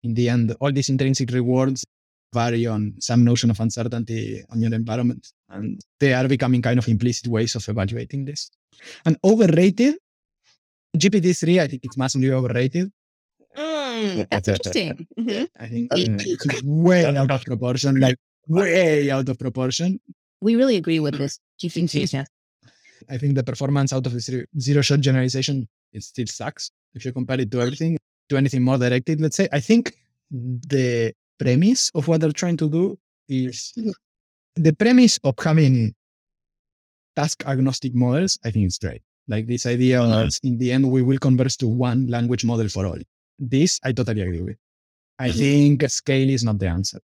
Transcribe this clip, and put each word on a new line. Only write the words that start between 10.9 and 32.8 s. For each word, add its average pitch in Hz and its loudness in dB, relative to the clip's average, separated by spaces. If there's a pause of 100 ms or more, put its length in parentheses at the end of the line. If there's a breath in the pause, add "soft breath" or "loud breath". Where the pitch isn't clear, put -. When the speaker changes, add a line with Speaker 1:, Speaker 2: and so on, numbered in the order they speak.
Speaker 1:
G 170 4
P 202 2
T 180 2
three, 175 2
I 151 2
think 139 -10
it's 127 -8
massively 131 0
overrated. 131 -2 (640)
Speaker 2:
Mm, 254 -4
that's - -2
Speaker 3:
<laughs> - -
Speaker 2:
interesting. 139 -4 (120)
Mm-hmm. 226 -2 (160)
Speaker 1:
I 113 -14
think, 117 -6
Speaker 2:
Mm. 123 0
Speaker 1:
uh, - -8
it's 139 -4
way 165 4
out 139 0
of 131 -2
proportion, 127 -2
like, 127 4 (320)
way 165 2
out 135 -2
of 123 -4
proportion. 131 -4 (420)
Speaker 2:
We 226 2
really 247 4
agree 165 0
with 147 -2
this 139 -6 (220)
G 170 -6
P 139 -2
T 147 -2
Speaker 1:
Yes. 156 -2
Speaker 2:
test. 139 -6 (760 soft breath)
Speaker 1:
I 131 -8
think 139 0
the 135 0
performance 135 -2
out 131 -2
of 120 -4
the 120 -6
zero, 127 -8 (140)
zero 139 2
shot 143 2
generalization, 131 0 (260)
it 104 -14
still - -8
sucks - -12 (240)
if 120 -14
you 127 -6
compare 127 -4
it 110 -4
to 123 -2
everything, 151 -2 (300)
to 139 0
anything 135 2
more 131 2
directed, 127 0
let's 156 -2
say. 196 0
I 147 0
think 233 2 (380)
the 123 -2 (240)
premise 170 2
of 151 -2
what 160 2
they're 156 2
trying 175 -2
to 156 0
do 180 -2 (300)